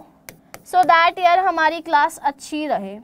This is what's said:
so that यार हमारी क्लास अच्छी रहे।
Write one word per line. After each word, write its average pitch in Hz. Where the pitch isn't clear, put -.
so 359
that 339
यार 349
हमारी 330
क्लास 311
अच्छी 302
रहे। 202